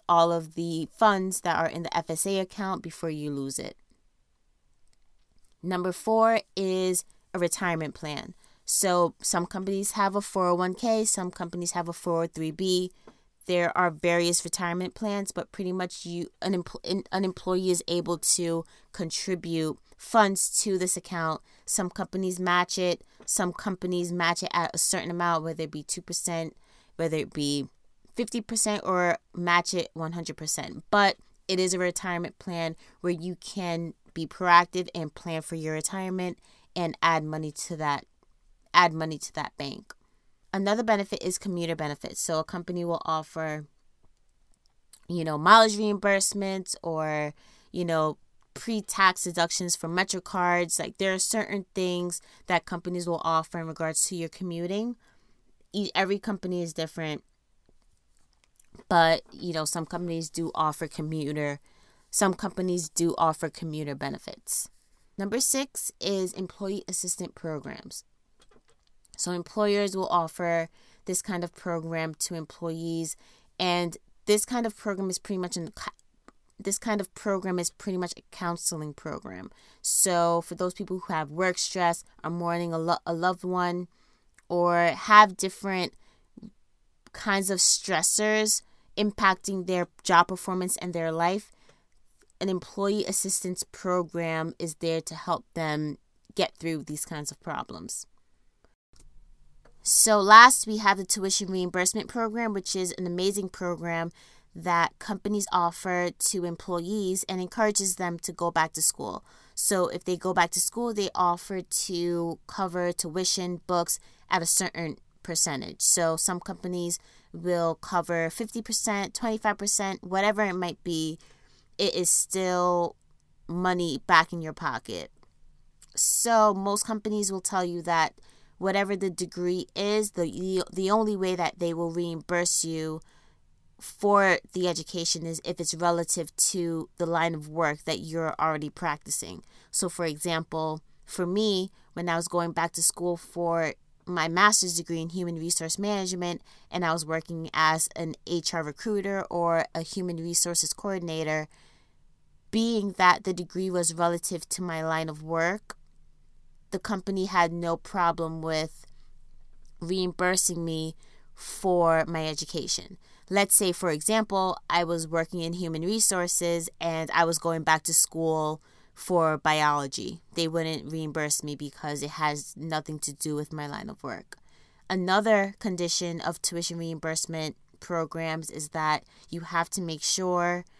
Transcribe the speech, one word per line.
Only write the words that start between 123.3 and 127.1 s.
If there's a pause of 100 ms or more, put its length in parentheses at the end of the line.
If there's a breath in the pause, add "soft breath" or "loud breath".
money
back
in
your
pocket. (880)
So
most
companies